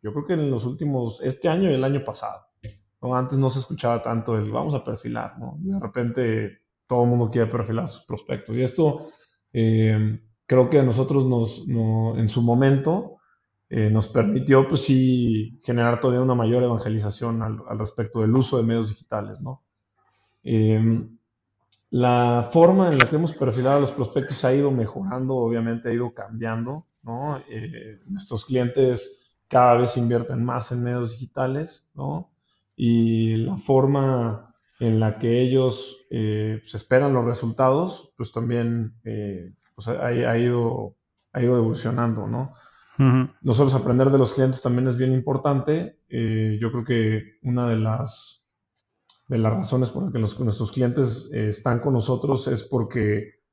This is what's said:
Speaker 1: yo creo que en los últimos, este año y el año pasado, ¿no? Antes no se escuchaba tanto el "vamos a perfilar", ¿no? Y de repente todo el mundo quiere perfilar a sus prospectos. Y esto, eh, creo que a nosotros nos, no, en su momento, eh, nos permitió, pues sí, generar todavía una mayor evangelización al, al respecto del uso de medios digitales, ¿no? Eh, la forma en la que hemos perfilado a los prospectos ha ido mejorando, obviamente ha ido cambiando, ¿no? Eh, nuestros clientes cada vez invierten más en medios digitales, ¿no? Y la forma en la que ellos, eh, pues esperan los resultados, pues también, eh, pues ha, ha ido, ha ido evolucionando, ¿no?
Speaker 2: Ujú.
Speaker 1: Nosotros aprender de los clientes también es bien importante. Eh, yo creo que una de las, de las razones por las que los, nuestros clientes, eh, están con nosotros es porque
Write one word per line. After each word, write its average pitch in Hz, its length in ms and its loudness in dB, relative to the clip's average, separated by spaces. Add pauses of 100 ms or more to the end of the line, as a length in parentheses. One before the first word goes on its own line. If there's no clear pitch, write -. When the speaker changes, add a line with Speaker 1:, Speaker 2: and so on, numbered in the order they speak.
Speaker 1:
yo 107 120 -8
creo 143 120 -6
que 190 80 -2
en 147 160 0
los 117 140 -2
últimos, 127 580 -4
este 135 280 -2
año 180 200 2
y 139 40 4
el 131 100 0
año 139 200 0
pasado, 104 420 -10 (560)
¿no? 127 120 -4
Antes 131 240 0
no 135 120 2
se 135 80 -6
escuchaba 120 420 -2
tanto 117 380 -2
el 107 120 -4
"vamos 139 240 -2
a 127 100 -4
perfilar", 113 540 -8
¿no? 123 240 -14
Y 185 100 -6
de 196 80 -4
repente 117 800 -4 (280)
todo 123 180 2
el 120 60 4
mundo 120 200 2
quiere 113 200 0
perfilar 117 340 -4
a 151 40 -8
sus - 160 -16
prospectos. - 520 -8
Y 123 60 0
esto, 147 460 0 (440)
eh, 110 680 2 (260)
creo 127 240 6
que 147 80 6
a 135 40 6
nosotros 131 440 2
nos, 117 420 -2
no, 113 480 0
en 113 140 0
su 120 100 -2
momento, 135 760 2 (500)
eh, 107 220 0
nos 107 180 2
permitió, 131 600 4
pues - 140 0
sí, 123 840 2
generar 120 360 2
todavía 127 220 2
una 127 140 2
mayor 120 260 2
evangelización 113 800 -2
al, 107 160 -6 (100)
al 107 100 -8
respecto 110 420 -6
del 110 160 4
uso 131 220 2
de 117 40 2
medios 113 280 0
digitales, 104 500 -10
¿no? 135 220 -14 (840)
Eh, 113 640 2 (840)
la 120 640 2
forma 175 380 6
en 143 80 2
la 127 100 4
que 151 80 -2
hemos 160 180 0
perfilado 127 440 2
a - 20 4
los 139 120 0
prospectos 135 520 -6
ha 127 100 4
ido 143 160 2
mejorando, 127 680 -4
obviamente 117 520 -2
ha 117 40 -2
ido 117 200 -4
cambiando, 117 720 -8 (160)
¿no? 131 360 -8 (100)
Eh, 110 580 -14
nuestros 180 380 -8
clientes 123 880 -2 (160)
cada 123 280 6
vez 120 200 0
invierten 117 480 -2
más 123 280 -6
en 120 100 -4
medios 120 300 -4
digitales, 131 840 -8
¿no? 143 380 -10 (440)
Y 113 600 2
la 113 200 -2
forma 135 960 0 (260)
en 110 180 2
la 110 200 0
que 117 220 2
ellos, 127 580 0 (120)
eh, 110 520 -4
pues - 120 -20
esperan 135 400 2
los 120 100 2
resultados, 131 920 0
pues 113 160 -10
también, 117 600 -4 (100)
eh, 101 500 -8 (220)
pues 98 120 -12
ha, 123 180 -4
ha 120 320 0
ido, 120 580 -2 (360)
ha - 100 -6
ido 123 140 4
evolucionando, 113 680 0
¿no? 120 280 -6 (440)
Speaker 2:
Ujú. 131 300 4 (140)
Speaker 1:
Nosotros 131 320 4
aprender 131 360 4
de 135 80 4
los 127 160 4
clientes 131 280 0
también 123 260 0
es 123 80 0
bien 127 160 2
importante. 143 960 -2
Eh, 110 520 -2
yo 117 120 -2
creo 120 120 -4
que 110 580 0
una 123 260 -2
de 113 80 2
las, 110 680 -4 (840)
de 123 100 -2
las 110 140 2
razones 127 380 -2
por - 140 -6
las 185 80 -6
que 120 60 -4
los, 107 220 -4
nuestros 110 320 -4
clientes, 123 600 -2
eh, 107 160 -2
están 120 320 -2
con 139 140 -2
nosotros 127 540 -2
es 117 160 -2
porque 107 800 -4 (100)